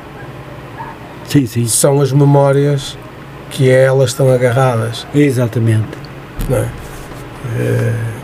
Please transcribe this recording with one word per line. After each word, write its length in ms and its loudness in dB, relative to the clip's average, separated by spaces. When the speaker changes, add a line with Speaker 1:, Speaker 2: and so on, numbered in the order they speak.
Speaker 1:
Sim, 200 2
sim. 200 -2
Speaker 2:
são 360 2
as 100 2
memórias 880 4
que 220 2
a 40 6
elas 340 4
estão 200 2
agarradas. 840 2
Speaker 1:
Exatamente. 720 2
Speaker 2:
Não 80 0
é? 100 -2
Eh, 340 0